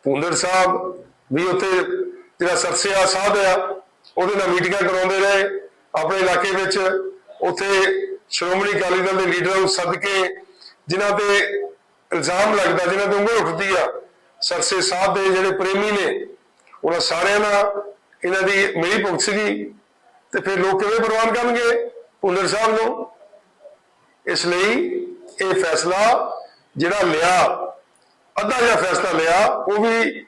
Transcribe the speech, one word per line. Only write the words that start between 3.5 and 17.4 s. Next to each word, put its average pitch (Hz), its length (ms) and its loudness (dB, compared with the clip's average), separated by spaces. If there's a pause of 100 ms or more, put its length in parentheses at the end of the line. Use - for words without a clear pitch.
ਉਹਦੇ 185 180 0
ਨਾਲ 190 140 0
ਮੀਟਿੰਗਾਂ 180 300 0
ਕਰਾਉਂਦੇ 185 400 0
ਰਹੇ 196 240 4 (520)
ਆਪਣੇ 165 240 -2
ਇਲਾਕੇ 190 320 0
ਵਿੱਚ। 190 260 -2 (640)
ਉੱਥੇ 180 260 -2 (600)
ਸ਼੍ਰੋਮਣੀ 190 420 0
ਅਕਾਲੀ 185 300 0
ਦਲ 185 160 0
ਦੇ 190 80 0
ਲੀਡਰਾਂ 180 320 0
ਨੂੰ 190 120 2
ਸੱਦ 180 260 -2
ਕੇ, 190 280 0 (640)
ਜਿਨ੍ਹਾਂ 196 240 0
ਤੇ 202 260 2 (760)
ਇਲਜ਼ਾਮ 180 440 0
ਲੱਗਦਾ, 175 300 0
ਜਿਨ੍ਹਾਂ 196 220 0
ਤੇ 196 80 0
ਉਂਗਲ 208 220 2
ਉੱਠਦੀ 185 380 -2
ਆ, 156 120 2 (520)
ਸਰਸੇ 180 420 -2
ਸਾਧ 185 340 0
ਦੇ 190 140 2
ਜਿਹੜੇ 185 240 2
ਪ੍ਰੇਮੀ 196 380 0
ਨੇ, 190 360 -2 (560)
ਉਹਨਾਂ 165 180 0
ਸਾਰਿਆਂ 185 380 0
ਨਾਲ 202 440 2 (400)